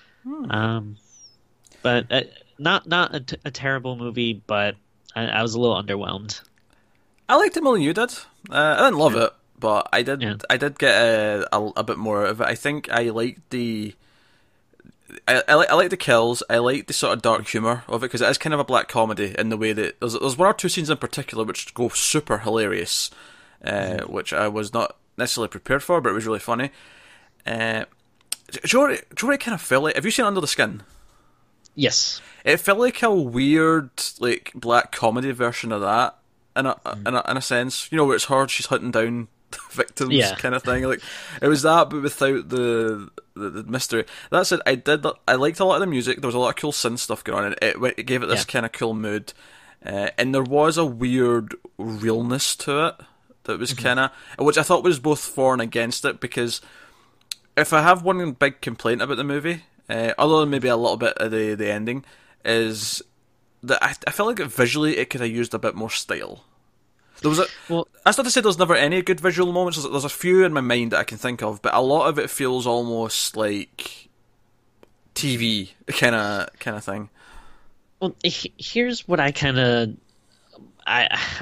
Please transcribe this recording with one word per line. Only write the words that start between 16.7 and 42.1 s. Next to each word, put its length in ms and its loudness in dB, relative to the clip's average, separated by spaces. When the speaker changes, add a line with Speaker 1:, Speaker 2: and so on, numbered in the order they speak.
Speaker 1:
the 60 -8
sort 220 0
of 80 -4
dark 260 2
humour 400 -2
of 140 -2
it, 60 -4
'cause 140 -6
it 60 4
is 100 2
kind 160 -2
of 60 2
a 40 -2
black 240 2
comedy 500 0
in 120 -2
the 60 -2
way 160 0
that 280 -4
there's, 140 -4
there's 240 -2
one 100 6
or 60 2
two 140 -4
scenes 220 -2
in 60 2
particular 480 -6
which 300 -8
go 160 0
super 480 0
hilarious, 720 -2
uh, 60 -6
Speaker 2:
Mm-hmm. 420 -4
Speaker 1:
which 200 -6
I 160 0
was 240 -6
not 240 -2
necessarily 320 -2
prepared 340 -2
for, 180 2
but 100 2
it 40 0
was 120 -4
really 120 -2
funny. 320 -4
Uh, 380 -2
do, 100 -12
do 80 -4
you 100 4
know 80 6
what 80 0
it, 200 -10
do 120 -6
you 0 -
know 60 2
what 80 4
it 40 -10
kind 100 -4
of 60 -6
felt 240 2
like? 100 0
Have 100 0
you 60 0
seen 160 2
Under 140 2
the 60 -2
Skin? 360 -2
Speaker 2:
Yes. 460 0
Speaker 1:
It 140 4
felt 200 2
like 240 0
a 120 4
weird, 760 2
like, 340 -2
black 380 2
comedy 380 0
version 420 -4
of 80 -2
that, 360 0
in 100 0
a, 80 0
Speaker 2:
Mm. 340 -8
Speaker 1:
in 60 -2
a, 160 0
in 60 -2
a 40 -4
sense. 500 -4
You 60 -2
know, 80 4
where 120 4
it's 100 -2
her, 220 2
she's 180 -4
hunting 240 -2
down 380 -2
<laughs> 200 -16
victims 420 -4
Speaker 2:
Yeah. 220 4
Speaker 1:
kind 200 -4
of 80 -4
thing. 220 -2
Like, 160 -2
it 80 4
was 140 4
that, 260 6
but 140 -4
without 480 0